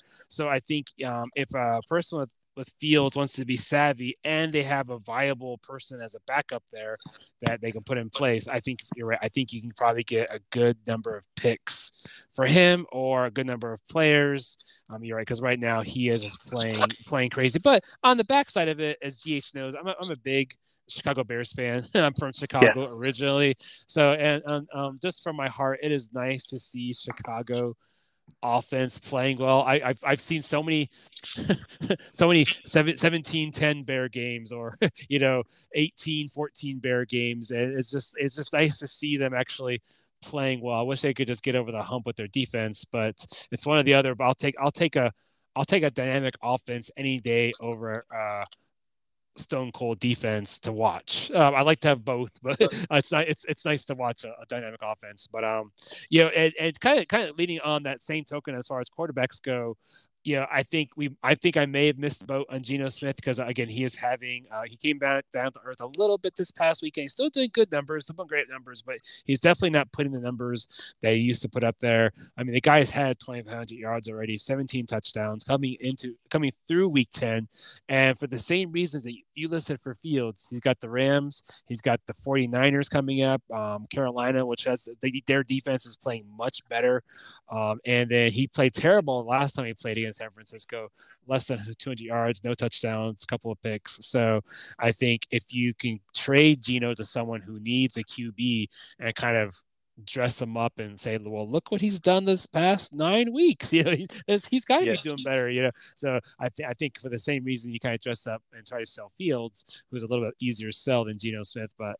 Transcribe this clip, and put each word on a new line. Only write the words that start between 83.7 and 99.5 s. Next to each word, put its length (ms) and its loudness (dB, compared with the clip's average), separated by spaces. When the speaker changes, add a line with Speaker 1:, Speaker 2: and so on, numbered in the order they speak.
Speaker 1:
Carolina, 520 0
which 200 -4
has, 240 -2
they, 280 -4
their 160 4
defense 420 0
is 80 -4
playing 300 -6
much 320 -4
better. 360 2
Um, 380 -2
and 240 2
then 220 4
he 160 0
played 260 2
terrible 500 4
last 280 0
time 140 -4
he 80 -6
played 240 -6
against 180 -4
San 140 -12
Francisco, 600 -10
less 220 2
than 100 -2
two 140 -8
hundred 160 -10
yards, 360 -2
no 120 -4
touchdowns, 720 -2
couple 260 -6
of 80 -12
picks. 460 -2
So 340 4
I 120 2
think 400 2
if 220 -4
you 220 0
can 260 -4
trade 480 6
Geno 320 0
to 100 -6
someone 380 -2
who 180 -14
needs 380 2
a 40 -4
Q 300 -8
B 380 0
and 160 -4
kind 220 0
of 180 0